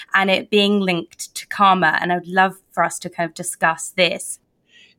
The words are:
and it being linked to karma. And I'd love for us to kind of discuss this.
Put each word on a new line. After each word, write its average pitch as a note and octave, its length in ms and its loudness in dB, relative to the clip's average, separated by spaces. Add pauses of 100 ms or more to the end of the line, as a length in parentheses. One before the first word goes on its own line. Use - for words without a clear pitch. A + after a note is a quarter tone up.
(120)
and G3 180 2
it - 200 0
being G3+ 300 4
linked F3+ 560 -6
to - 100 -14
karma. F#3 540 2
And F3 120 -2
I'd F3 140 -4
love F#3+ 280 2 (160)
for E3+ 140 0
us E3+ 160 -4
to F3 80 -10
kind E3+ 200 -6
of E3 60 -20
discuss - 640 -4
this. F#3 420 -2 (600)